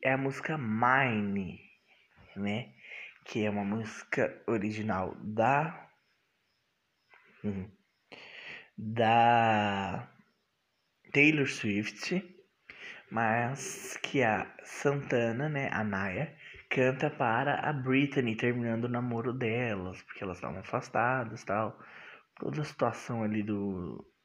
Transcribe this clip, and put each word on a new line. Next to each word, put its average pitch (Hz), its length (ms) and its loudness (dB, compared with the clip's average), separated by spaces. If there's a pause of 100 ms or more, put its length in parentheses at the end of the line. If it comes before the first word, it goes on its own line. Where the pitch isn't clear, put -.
é 131 80 4
a 135 60 4
música 135 400 -2
Mine, 110 1040 2 (760)
né? 101 380 -6 (520)
Que 208 200 -2
é - 40 2
uma 202 140 -2
música - 800 -4
original 107 760 -2
da, 131 680 0 (1600)
hum, 190 260 -6 (1040)
da 110 1300 4 (1040)
Taylor 147 340 6
Swift, 110 720 -2 (920)
mas 117 840 0
que - 260 0
a 107 280 2 (120)
Santana, 139 840 0
né, 143 240 -2
a 107 120 0
Naya, 101 520 -2 (320)
canta 131 440 2
para 127 480 2
a - 120 0
Britney, 131 640 2
terminando 120 500 0
o 120 40 -2
namoro 120 420 -2
delas, 113 680 -2
porque - 220 -14
elas 92 140 -6
estavam 90 220 -8
afastadas 117 840 -2
e - 20 -20
tal. 107 340 -2 (600)
Toda 143 220 -4
a 147 40 -4
situação 117 560 -2
ali 107 220 0
do, 98 600 -4 (220)